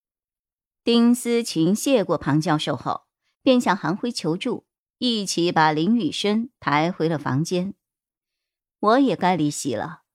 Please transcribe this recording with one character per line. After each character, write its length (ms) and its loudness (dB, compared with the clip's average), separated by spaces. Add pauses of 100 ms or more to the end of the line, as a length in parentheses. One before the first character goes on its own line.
(840)
丁 320 4
思 260 -2
琴 340 0
谢 280 2
过 120 -2
庞 240 0
教 200 0
授 160 -4
后， 320 -8 (340)
便 180 4
向 160 0
韩 220 -4
辉 140 -6
求 260 -4
助， 300 -8 (320)
一 260 -2
起 260 -2
把 200 4
林 240 2
雨 160 0
生 480 -2
抬 320 0
回 180 -2
了 80 -2
房 260 -2
间。 300 -4 (1080)
我 200 4
也 160 2
该 200 0
离 140 0
席 240 -6
了， 300 -8 (120)